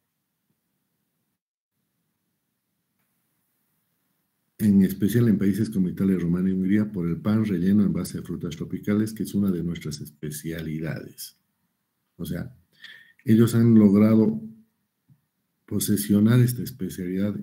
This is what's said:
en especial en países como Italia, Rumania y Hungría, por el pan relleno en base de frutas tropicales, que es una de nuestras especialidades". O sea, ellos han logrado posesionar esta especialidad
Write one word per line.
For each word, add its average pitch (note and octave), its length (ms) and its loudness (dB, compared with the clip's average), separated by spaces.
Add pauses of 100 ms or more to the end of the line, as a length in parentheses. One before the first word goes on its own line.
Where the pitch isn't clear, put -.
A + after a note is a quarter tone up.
(4000)
en G2 260 4
especial G#2 440 0
en G2+ 100 4
países G2 320 0
como F#2 200 -2
Italia, F#2 280 0
Rumania F2 340 -2
y F#2+ 40 -2
Hungría, G2+ 340 0
por E2+ 200 -6
el E2 80 -4
pan G#2+ 260 0
relleno G2 400 2
en F2 80 0
base E2+ 280 -6
de - 40 -12
frutas E2+ 320 -10
tropicales, G#2 560 -4
que G2 120 -10
es - 100 -8
una G2 180 0
de E2+ 120 -4
nuestras E2 360 -8
especialidades". D#2+ 1400 -10 (800)
O F2 100 -12
sea, E2 300 -10 (720)
ellos A2+ 280 4
han A#2 220 4
logrado G#2+ 640 6 (1200)
posesionar G#2 760 2
esta B2 200 0
especialidad F#2 800 -6